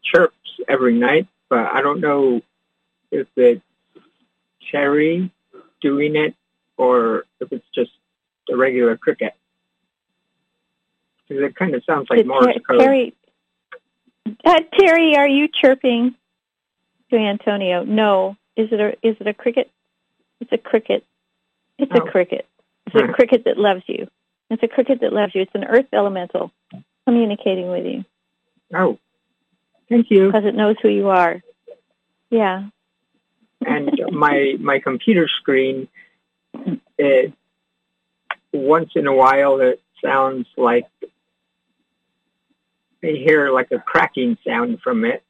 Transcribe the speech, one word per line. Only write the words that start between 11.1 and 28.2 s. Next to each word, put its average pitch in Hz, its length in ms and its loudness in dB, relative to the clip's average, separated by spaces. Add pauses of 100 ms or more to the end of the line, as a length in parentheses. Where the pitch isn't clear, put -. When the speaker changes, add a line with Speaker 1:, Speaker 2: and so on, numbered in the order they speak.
Speaker 1:
'Cause 139 100 -8
it - 180 -4
kinda 156 260 -4
sounds - 280 -4
like 240 80 4
Speaker 2:
Did 226 80 4
Speaker 1:
Morse 254 280 4
Speaker 2:
Ter-, 240 60 -4
Speaker 1:
code. 247 200 2
Speaker 2:
Terry, 262 340 2 (1300)
uh, 330 160 6 (180)
Terry, 330 380 4
are 285 120 4
you 285 200 2
chirping 254 680 2 (960)
to 240 60 0
Antonio? 202 680 -2
No. 202 520 0 (200)
Is 220 160 -2
it 208 80 -2
a, 208 100 0 (160)
is 220 140 0
it 196 60 -8
a 208 80 -4
cricket? - 360 -4 (680)
It's - 120 -8
a 226 60 -2
cricket. - 460 -2 (720)
It's 269 160 -4
Speaker 1:
Oh. 240 120 4
Speaker 2:
a - 40 -12
cricket. - 360 -4 (400)
It's - 100 -4
a 147 100 2
Speaker 1:
Hmm. 240 60 -6
Speaker 2:
cricket 240 320 2
that - 120 -2
loves 196 300 0
you. - 220 -10 (420)
It's 226 120 -4
a 233 60 -2
cricket 254 320 -2
that - 120 -2
loves 208 220 -2
you. 190 80 0
It's - 120 -8
an 202 100 -6
earth 254 280 2
elemental 190 600 -4 (540)
communicating 208 640 0
with 180 160 -6
you. 190 180 -8 (680)